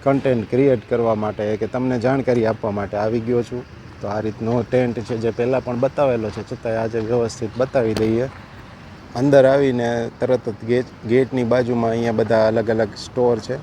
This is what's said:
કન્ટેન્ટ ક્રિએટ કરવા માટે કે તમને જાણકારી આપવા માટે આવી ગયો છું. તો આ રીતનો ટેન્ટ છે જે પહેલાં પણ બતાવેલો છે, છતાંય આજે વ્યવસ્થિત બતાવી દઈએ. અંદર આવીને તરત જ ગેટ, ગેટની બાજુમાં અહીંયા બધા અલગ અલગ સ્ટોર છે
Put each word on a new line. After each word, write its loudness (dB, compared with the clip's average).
કન્ટેન્ટ 0
ક્રિએટ 2
કરવા 2
માટે -4
કે -4
તમને -2
જાણકારી 2
આપવા -2
માટે -4
આવી 0
ગયો 0
છું. -8
તો -6
આ -4
રીતનો -2
ટેન્ટ 0
છે -6
જે 0
પહેલાં -2
પણ -4
બતાવેલો 0
છે, -8
છતાંય -6
આજે -2
વ્યવસ્થિત -2
બતાવી 0
દઈએ. 0
અંદર 6
આવીને 2
તરત 0
જ -10
ગેટ, -2
ગેટની 2
બાજુમાં 2
અહીંયા 0
બધા 4
અલગ 0
અલગ 2
સ્ટોર 0
છે -8